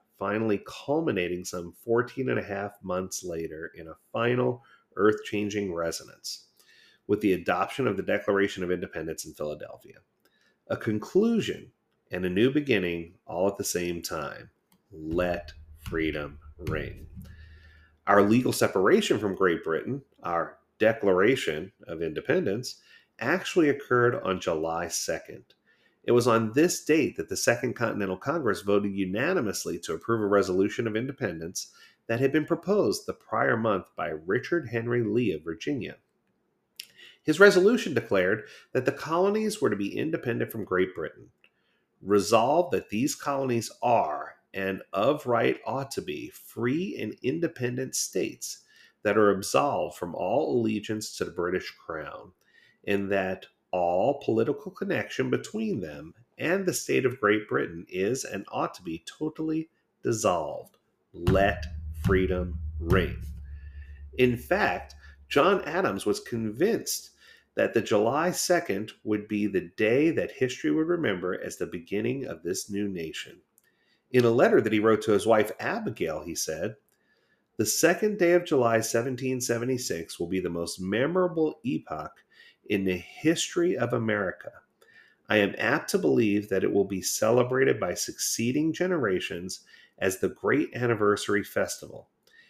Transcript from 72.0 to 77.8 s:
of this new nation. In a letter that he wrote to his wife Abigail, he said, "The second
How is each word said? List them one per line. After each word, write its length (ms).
of 180
this 260
new 180
nation. 520
In 120
a 60
letter 320
that 100
he 80
wrote 220
to 100
his 140
wife 340
Abigail, 640
he 120
said, 400
"The 80
second 540